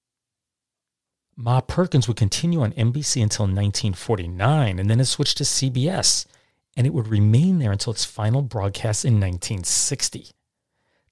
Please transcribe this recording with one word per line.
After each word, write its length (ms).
Ma 240
Perkins 480
would 100
continue 440
on 120
N 180
B 100
C 200
until 260
nineteen 460
forty-nine, 840
and 100
then 120
it 40
switched 340
to 60
C 240
B 200
S, 380
and 80
it 80
would 140
remain 520
there 120
until 200
its 140
final 380
broadcast 600
in 160
nineteen 440
sixty. 640